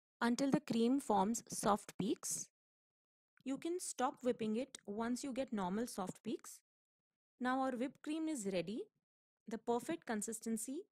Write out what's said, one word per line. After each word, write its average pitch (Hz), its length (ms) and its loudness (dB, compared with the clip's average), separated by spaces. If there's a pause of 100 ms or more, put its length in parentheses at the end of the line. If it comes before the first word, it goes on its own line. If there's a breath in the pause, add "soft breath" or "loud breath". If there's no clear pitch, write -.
(200)
until 240 300 4
the 277 100 6
cream 233 400 4
forms 208 480 2
soft - 500 0
peaks. - 500 -4 (920)
You 262 140 -4
can 339 240 -4
stop - 420 0
whipping 220 340 2
it 262 300 -4
once 226 380 -2
you 277 80 -4
get 262 200 -4
normal 202 360 0
soft - 340 -6
peaks. - 380 -8 (800)
Now 254 220 2
our 262 100 0
whipped 247 300 -2
cream 320 260 -2
is 262 240 -2
ready, 190 300 -2 (680)
the 220 100 -4
perfect 240 480 -2
consistency 226 840 -2